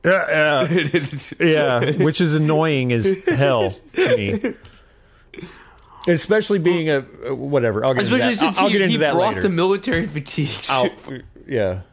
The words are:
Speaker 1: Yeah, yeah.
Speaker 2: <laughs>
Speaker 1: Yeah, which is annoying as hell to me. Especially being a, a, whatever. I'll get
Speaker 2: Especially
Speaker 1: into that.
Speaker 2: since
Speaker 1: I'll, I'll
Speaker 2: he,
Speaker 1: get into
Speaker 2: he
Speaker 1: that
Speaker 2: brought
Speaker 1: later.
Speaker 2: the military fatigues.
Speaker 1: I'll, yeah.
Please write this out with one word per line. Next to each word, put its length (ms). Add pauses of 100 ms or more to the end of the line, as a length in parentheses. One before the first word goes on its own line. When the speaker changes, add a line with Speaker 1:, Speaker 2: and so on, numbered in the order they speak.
Speaker 1:
Yeah, 640
yeah. 300 (400)
Speaker 2:
<laughs> 0
Speaker 1:
Yeah, 600
which 200
is 120
annoying 580
as 340
hell 500 (180)
to 220
me. 380 (1500)
Especially 520
being 300
a, 160 (220)
a, 80
whatever. 500
I'll 80
get 120
Speaker 2:
Especially 260
Speaker 1:
into 60
that. 20
Speaker 2:
since 200
Speaker 1:
I'll, 60
I'll 60
Speaker 2:
he, 80
Speaker 1:
get 40
into 100
Speaker 2:
he 60
Speaker 1:
that 140
Speaker 2:
brought 220
Speaker 1:
later. 80
Speaker 2:
the 80
military 560
fatigues. 640
Speaker 1:
I'll, 180 (580)
yeah. 340 (120)